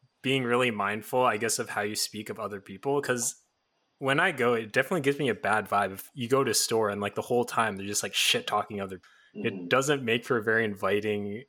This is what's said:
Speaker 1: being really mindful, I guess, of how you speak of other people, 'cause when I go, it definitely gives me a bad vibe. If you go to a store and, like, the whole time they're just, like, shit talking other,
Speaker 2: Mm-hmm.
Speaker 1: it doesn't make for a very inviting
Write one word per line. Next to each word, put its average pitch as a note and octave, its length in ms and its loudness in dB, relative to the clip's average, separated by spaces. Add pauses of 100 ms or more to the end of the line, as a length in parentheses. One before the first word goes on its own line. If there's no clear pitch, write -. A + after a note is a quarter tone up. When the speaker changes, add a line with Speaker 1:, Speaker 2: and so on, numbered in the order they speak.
(240)
Speaker 1:
being C3 220 0
really A#2+ 260 4
mindful, G#2+ 520 0
I A2+ 140 4
guess, A2 220 0
of A2 100 -4
how G#2+ 120 -4
you G#2 140 -2
speak - 360 -6
of G#2 80 -10
other G#2 200 -8
people, C#3 420 -2
'cause B2 340 -2 (640)
when C#3 200 2
I F#3 120 4
go, A#2+ 240 2
it A2+ 180 -4
definitely D3+ 280 2
gives C#3 180 2
me C#3+ 100 0
a G#2 60 2
bad G2+ 340 0
vibe. G2+ 240 2
If - 220 -14
you A#2+ 120 -6
go C3+ 160 4
to A#2+ 80 0
a G2+ 40 2
store A2 340 2
and, G2+ 120 -4
like, G2+ 140 -2
the G#2+ 60 -4
whole A#2+ 240 0
time A2 320 0
they're G2 80 -8
just, G2+ 180 -4
like, G2+ 120 -4
shit B2 320 2
talking G#2 340 -2
other, F#2+ 160 -8 (380)
Speaker 2:
Mm-hmm. G#2 120 -4
Speaker 1:
it F#2 220 -6
doesn't C3+ 340 2
make A#2+ 220 0
for B2 120 2
a G#2+ 60 -2
very A2+ 220 2
inviting G#2 840 -2